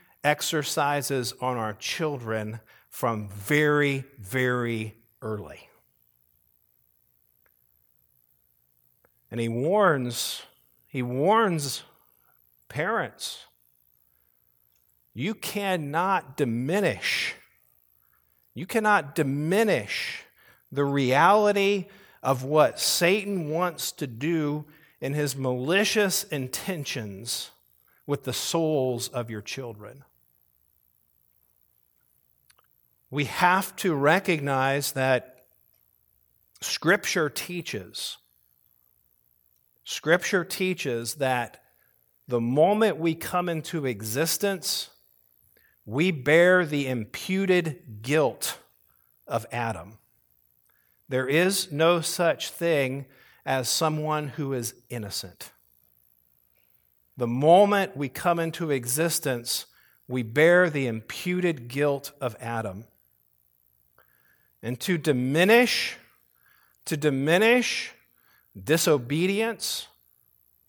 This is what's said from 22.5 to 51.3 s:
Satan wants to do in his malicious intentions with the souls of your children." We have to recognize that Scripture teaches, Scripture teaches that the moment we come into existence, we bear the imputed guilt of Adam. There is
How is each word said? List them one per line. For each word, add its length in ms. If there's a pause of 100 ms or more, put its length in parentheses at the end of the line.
Satan 680
wants 440
to 160
do 560 (360)
in 140
his 220
malicious 880
intentions 1300 (540)
with 180
the 80
souls 760
of 220
your 120
children." 600 (3000)
We 160
have 500
to 180
recognize 960
that 520 (1160)
Scripture 720
teaches, 840 (1700)
Scripture 600
teaches 720
that 480 (640)
the 120
moment 580
we 180
come 320
into 380
existence, 1040 (920)
we 280
bear 520
the 220
imputed 1160
guilt 560 (680)
of 240
Adam. 480 (1120)
There 180
is 460